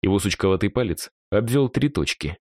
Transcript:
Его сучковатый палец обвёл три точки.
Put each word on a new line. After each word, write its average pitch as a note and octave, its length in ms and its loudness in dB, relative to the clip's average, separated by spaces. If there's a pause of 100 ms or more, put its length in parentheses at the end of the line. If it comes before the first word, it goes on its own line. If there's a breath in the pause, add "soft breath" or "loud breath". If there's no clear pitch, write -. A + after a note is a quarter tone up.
Его G2 180 2
сучковатый F#2+ 500 0
палец G#2 420 -4 (180)
обвёл A#2 400 2
три B2+ 200 0
точки. - 540 -4